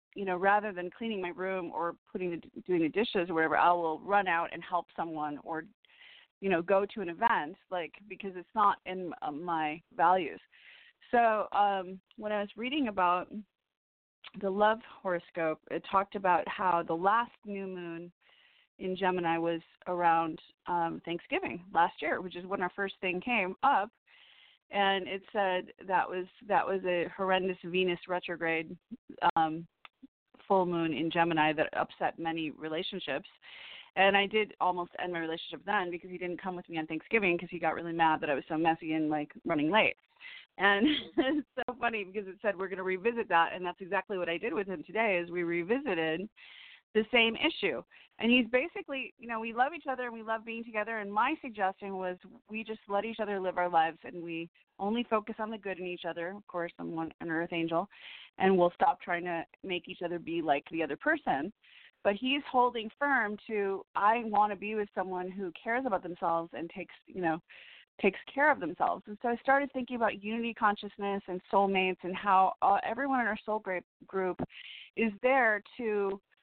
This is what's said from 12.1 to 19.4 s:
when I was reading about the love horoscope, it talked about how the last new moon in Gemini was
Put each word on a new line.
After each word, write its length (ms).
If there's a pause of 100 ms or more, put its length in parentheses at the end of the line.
when 140
I 100
was 160
reading 320
about 400 (1120)
the 100
love 280 (240)
horoscope, 580 (100)
it 200
talked 240
about 340
how 340
the 120
last 380 (120)
new 220
moon 440 (680)
in 180
Gemini 420
was 220 (260)